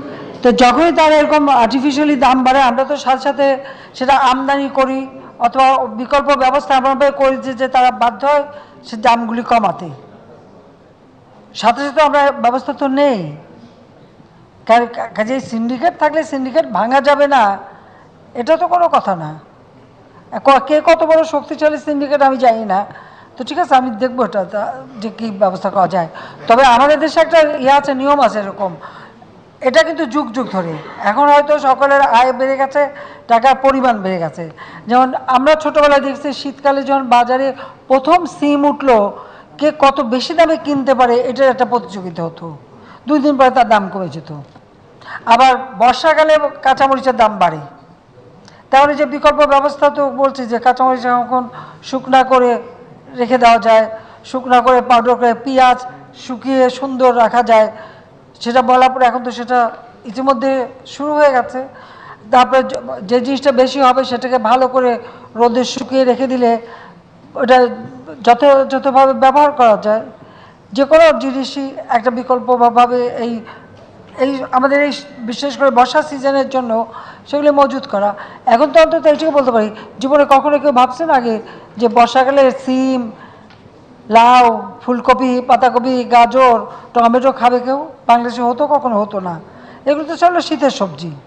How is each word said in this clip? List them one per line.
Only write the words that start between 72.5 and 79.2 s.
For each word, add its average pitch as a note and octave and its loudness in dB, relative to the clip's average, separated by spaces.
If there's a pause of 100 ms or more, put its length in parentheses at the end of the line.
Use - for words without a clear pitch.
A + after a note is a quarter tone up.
এই, A#3 -6 (800)
এই C4+ -2
আমাদের C4+ 2
এই C#4+ 0 (260)
বিশেষ A#3+ -8
করে C4+ 2
বর্ষা B3+ 2
সিজনের C#4 -2
জন্য A#3 -4 (400)
সেগুলি D4 0
মজুত C#4 0
করা। G3+ -2 (320)
এখন B3+ 2
তো D#4+ 6
অন্তত D#4+ 2
এইটুকু D4+ 2